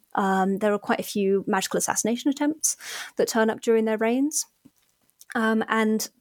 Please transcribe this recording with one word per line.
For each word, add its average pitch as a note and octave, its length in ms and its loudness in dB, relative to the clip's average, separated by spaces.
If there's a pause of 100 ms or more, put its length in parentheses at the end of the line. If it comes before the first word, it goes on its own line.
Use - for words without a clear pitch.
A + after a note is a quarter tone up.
(160)
Um, F#3+ 420 2
there G#3 160 2
are G3+ 60 -2
quite - 200 -2
a F#3+ 40 -8
few G3 440 0
magical F#3+ 300 -2
assassination A3+ 520 -2
attempts D4 460 -2 (420)
that - 100 2
turn A3 220 2
up - 120 -4
during A3+ 240 2
their A3 120 0
reigns. B3 500 0 (880)
Um, A3 340 2
and A3 400 2 (120)